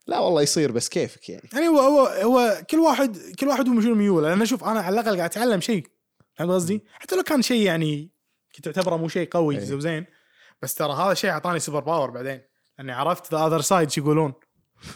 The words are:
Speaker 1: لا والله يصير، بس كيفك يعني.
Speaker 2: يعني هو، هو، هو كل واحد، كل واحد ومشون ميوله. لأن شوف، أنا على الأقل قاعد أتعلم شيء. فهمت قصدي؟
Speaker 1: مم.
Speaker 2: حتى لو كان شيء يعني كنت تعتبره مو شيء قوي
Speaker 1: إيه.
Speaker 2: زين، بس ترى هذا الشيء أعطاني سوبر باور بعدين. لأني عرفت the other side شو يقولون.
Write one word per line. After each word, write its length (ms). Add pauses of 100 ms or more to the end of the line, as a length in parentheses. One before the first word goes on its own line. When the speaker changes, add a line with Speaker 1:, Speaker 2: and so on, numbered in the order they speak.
Speaker 1:
لا 120
والله 220
يصير، 300
بس 180
كيفك 400
يعني. 240
Speaker 2:
يعني 140
هو، 120
هو، 260
هو 640
كل 100
واحد، 380 (220)
كل 80
واحد 220
ومشون 280
ميوله. 320
لأن 160
شوف، 180
أنا 160
على 200
الأقل 180
قاعد 120
أتعلم 320
شيء. 260 (460)
فهمت 180
قصدي؟ 220
Speaker 1:
مم. 80 (120)
Speaker 2:
حتى 220
لو 80
كان 180
شيء 200
يعني 500 (440)
كنت 140
تعتبره 260
مو 120
شيء 240
قوي 260
Speaker 1:
إيه. 220
Speaker 2:
زين، 260 (560)
بس 140
ترى 180
هذا 180
الشيء 180
أعطاني 300
سوبر 200
باور 300
بعدين. 320 (360)
لأني 140
عرفت 440
the 20
other 280
side 240
شو 120
يقولون. 320 (640)